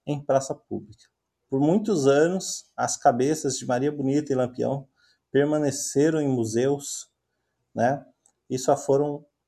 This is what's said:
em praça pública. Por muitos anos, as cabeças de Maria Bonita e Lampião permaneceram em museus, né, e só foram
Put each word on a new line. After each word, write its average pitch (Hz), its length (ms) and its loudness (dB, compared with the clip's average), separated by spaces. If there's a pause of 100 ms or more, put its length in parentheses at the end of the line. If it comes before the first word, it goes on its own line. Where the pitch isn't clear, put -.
em 147 160 -6
praça 135 340 0
pública. - 500 -14 (440)
Por 135 120 -2
muitos 170 480 2
anos, 165 560 2 (120)
as 120 200 -4
cabeças 139 600 2
de - 80 -10
Maria 131 280 0
Bonita 143 400 -2
e 131 40 0
Lampião 123 520 -2 (420)
permaneceram 147 920 2
em 143 80 0
museus, 127 800 -2 (640)
né, 120 320 0 (460)
e 127 80 -2
só 139 180 2
foram 147 480 -2 (240)